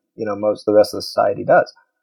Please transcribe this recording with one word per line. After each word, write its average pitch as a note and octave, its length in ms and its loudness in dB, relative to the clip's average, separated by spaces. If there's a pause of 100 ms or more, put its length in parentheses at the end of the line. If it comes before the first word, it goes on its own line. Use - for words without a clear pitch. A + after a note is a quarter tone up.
(160)
you G#2+ 100 -10
know, G#2 100 -6
most G#2 260 -4
of - 40 -10
the G#2+ 80 0
rest G#2 200 4
of G#2 60 -6
the F2+ 40 -10
society G#2 400 -2
does." D3+ 280 2 (320)